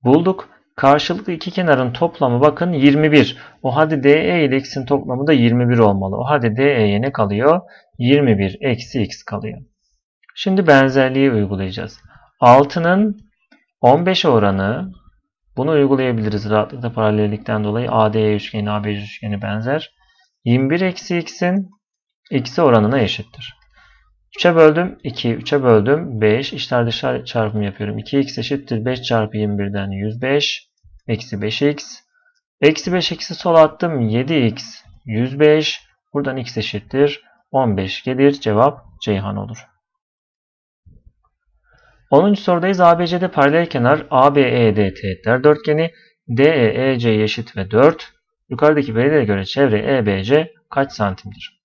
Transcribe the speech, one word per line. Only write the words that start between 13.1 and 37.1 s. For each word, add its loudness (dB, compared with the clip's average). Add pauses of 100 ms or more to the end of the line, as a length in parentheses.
on 4
beşe 0
oranı, 0 (680)
bunu -2
uygulayabiliriz 0
rahatlıkla -2
paralellikten -2
dolayı. -4
A 2
D 0
E 0
üçgeni, -6
A -4
B -4
C -10
üçgeni -10
benzer. -6 (540)
Yirmi 2
bir 0
eksi -4
x'in -4 (640)
x'e -2
oranına 4
eşittir. -6 (840)
Üçe 2
böldüm 4
iki, -4
üçe -4
böldüm 2
beş, 0
içler -2
dışlar -6
çarpımı -4
yapıyorum. -8
İki -2
x -4
eşittir -6
beş -4
çarpı -2
yirmi -4
birden -6
yüz -6
beş, -4 (380)
eksi -6
beş -6
x. -2 (760)
Eksi 2
beş -2
x'i -10
sola 4
attım, 0
yedi 0
x 0 (440)
yüz -4
beş, 4 (320)
buradan -4
x -10
eşittir -2 (300)